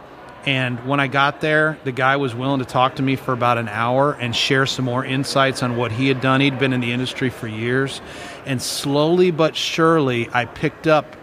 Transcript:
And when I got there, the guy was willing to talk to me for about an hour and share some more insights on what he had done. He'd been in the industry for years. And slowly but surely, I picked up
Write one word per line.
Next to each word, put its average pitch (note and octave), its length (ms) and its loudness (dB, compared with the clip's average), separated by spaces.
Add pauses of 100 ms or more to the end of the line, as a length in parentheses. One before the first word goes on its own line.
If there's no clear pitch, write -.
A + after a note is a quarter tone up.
(460)
And C3 400 0
when C#3+ 140 2
I C3+ 80 2
got C#3 320 2
there, D#3 440 2
the C3+ 60 -2
guy C3 260 2
was C3+ 180 -2
willing C3+ 260 -2
to B2 60 -4
talk C3 300 2
to C3+ 60 -2
me C3 140 2
for - 160 -4
about A#2+ 260 2
an A#2 100 -4
hour B2 440 2
and A#2+ 240 -4
share C#3 300 2
some C3+ 180 -4
more B2+ 200 -2
insights C3+ 600 0
on B2 120 -2
what A#2+ 140 0
he B2 160 -2
had C3 140 0
done. C3 220 4
He'd C#3 180 2
been C3+ 140 2
in B2+ 60 0
the A#2+ 120 -2
industry B2+ 380 -2
for A#2 180 -8
years. A#2+ 520 -2 (460)
And C3 160 -4
slowly E3 720 2
but D#3 240 0
surely, C#3 760 2
I A#2+ 120 2
picked - 420 -6
up D#3 360 2